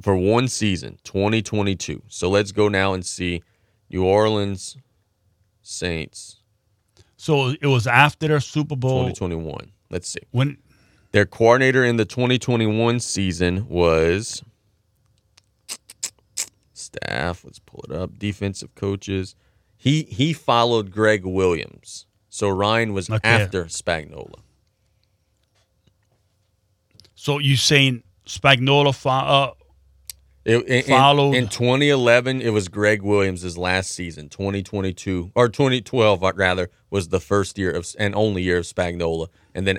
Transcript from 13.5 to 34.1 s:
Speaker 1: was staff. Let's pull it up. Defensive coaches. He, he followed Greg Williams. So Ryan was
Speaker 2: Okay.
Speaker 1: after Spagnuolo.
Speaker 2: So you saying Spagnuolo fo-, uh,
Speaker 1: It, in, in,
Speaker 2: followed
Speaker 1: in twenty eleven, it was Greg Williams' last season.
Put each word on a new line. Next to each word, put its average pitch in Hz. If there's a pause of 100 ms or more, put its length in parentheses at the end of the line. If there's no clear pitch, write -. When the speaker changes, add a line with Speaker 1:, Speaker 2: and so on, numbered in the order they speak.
Speaker 1:
was 85 (2250)
staff. -
Let's -
pull -
it -
up. 85
Defensive 101
coaches. 98 (420)
He, 151
he 135
followed 117
Greg 107
Williams. 90 (220)
So -
Ryan 107
was 95
Speaker 2:
Okay. 110
Speaker 1:
after 101
Spagnuolo. 80 (2750)
Speaker 2:
So 147
you 139
saying 135 (240)
Spagnuolo 139
fo-, -
uh, 135 (920)
Speaker 1:
It, 117
in, -
in, 127
Speaker 2:
followed 139
Speaker 1:
in 123
twenty 127
eleven, 127
it 117
was 104
Greg 104
Williams' 95
last 92
season. 78